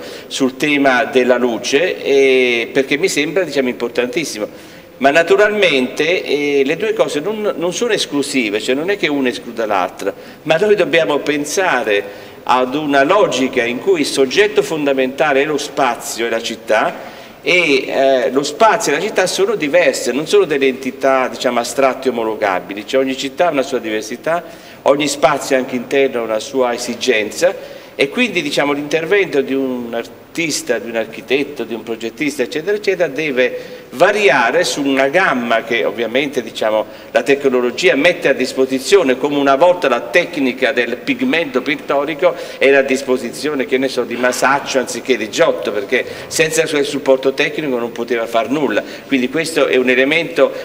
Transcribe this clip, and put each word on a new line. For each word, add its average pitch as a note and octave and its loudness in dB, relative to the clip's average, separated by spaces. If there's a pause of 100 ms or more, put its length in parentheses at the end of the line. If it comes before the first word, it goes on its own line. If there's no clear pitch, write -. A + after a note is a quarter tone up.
(260)
sul - -2
tema C#3 2
della B2 4
luce, B2+ 0
e B2+ 4
perché C3+ 0
mi F#3+ 0
sembra, D#3 0
diciamo, C3+ -2
importantissimo. A#2+ -6 (260)
Ma C3+ 2
naturalmente, E3+ 2
eh, C#3+ 0
le D#3 0
due G#3 -2
cose D3 0
non, G#3 -2
non E3+ -2
sono A3+ -2
esclusive, C3 -2
cioè B2+ 0
non D#3+ -2
è G3+ -2
che E3 -2
una C#3 0
escluda A2+ -6
l'altra, F#2+ -2 (300)
ma D#3 2
noi G#3 4
dobbiamo D#3 2
pensare C#3+ -2 (120)
ad B2+ 0
una C#3+ 2
logica D3+ 2
in B2 -4
cui F3+ 2
il C3 2
soggetto G3 2
fondamentale C#3 0
è D3 0
lo D3+ -2
spazio A#2+ -2
e - -4
la A2+ -2
città, A2+ -2 (300)
e, D3+ 2
eh, C3 2
lo C#3 0
spazio F3 2
e - 2
la E3 -2
città G3 0
sono G3+ 0
diverse, D3 0
non D3+ -4
sono G3 4
delle C#3 0
entità, C3 0
diciamo, A#2+ -2
astratte B2+ 0
omologabili, G#2+ -4
cioè C3 2
ogni C3 -2
città C#3 -2
ha E3 2
una C3+ 0
sua B2 -4
diversità, A2 -4 (400)
ogni C#3+ 2
spazio C#3+ 2
anche B2+ -4
interno B2 0
ha A#2 -2
una A2 -2
sua B2 0
esigenza, A#2 0 (420)
e C#3 0
quindi, G3+ 0
diciamo, C#3+ 0
l'intervento D#3 0
di B2+ -4
un B2+ -4
artista, A#2+ -4
di A#2 -8
un A2+ -8
architetto, A#2 -4
di A2 -6
un A2 -10
progettista, A#2 -6
eccetera, D#3+ -2
eccetera, F#3 0
deve C3 -2 (100)
variare E3 4
su D3+ -2
una C#3 2
gamma B2+ 2
che A#2 -2
ovviamente, A#2 -2
diciamo, A2 -2 (260)
la A2+ 2
tecnologia C3+ 2
mette D#3+ 2
a C3+ 4
disposizione, C3 2
come C#3+ -2
una C#3 4
volta F3 4
la A#2+ 2
tecnica C3 0
del A#2 -2
pigmento C3 -2
pittorico D3+ 0 (240)
era C#3 6
a - 6
disposizione, B2+ -2
che C3 0
ne C3+ 0
so, B2+ -2
di A#2 -6
Masaccio B2+ 0
anziché A#2 -2
di G#2+ -4
Giotto, A2+ 0
perché G#2 -2 (240)
senza D#3+ 0
quel C#3+ 0
supporto C3+ 2
tecnico D3 -2
non A#2 -4
poteva A#2 -4
far A2+ -2
nulla. B2 0 (220)
Quindi B2+ 0
questo D3 0
è - 2
un B2+ 4
elemento C#3 2 (140)